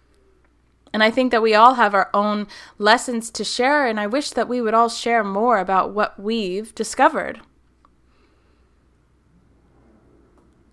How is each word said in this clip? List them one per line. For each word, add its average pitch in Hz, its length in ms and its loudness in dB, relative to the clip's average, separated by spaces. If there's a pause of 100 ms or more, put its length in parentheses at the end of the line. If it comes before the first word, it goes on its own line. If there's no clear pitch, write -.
(920)
And 214 100 0
I 220 80 4
think 254 220 0
that 226 100 2
we 220 140 2
all 240 180 8
have 220 180 2
our 196 220 2
own 208 320 -2 (320)
lessons 226 540 0
to - 100 -10
share, 269 420 0
and 220 140 -2
I 208 80 -4
wish 269 240 -4
that - 180 -4
we 247 120 -4
would 220 140 -2
all 233 140 4
share 226 360 -2
more 208 340 0
about 185 320 0
what 202 300 -4
we've 208 520 -6
discovered. 254 680 -2 (3250)